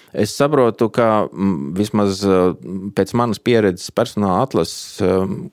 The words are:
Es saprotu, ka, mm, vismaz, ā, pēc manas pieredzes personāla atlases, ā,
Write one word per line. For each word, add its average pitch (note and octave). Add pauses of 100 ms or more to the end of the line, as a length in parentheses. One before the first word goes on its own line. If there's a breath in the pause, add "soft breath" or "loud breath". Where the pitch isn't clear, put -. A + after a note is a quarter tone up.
(120)
Es G#2+
saprotu, B2+
ka, A2
mm, D#2
vismaz, G#2
ā, F#2 (500)
pēc G2
manas A#2+
pieredzes G#2+
personāla G#2
atlases, -
ā, F#2 (300)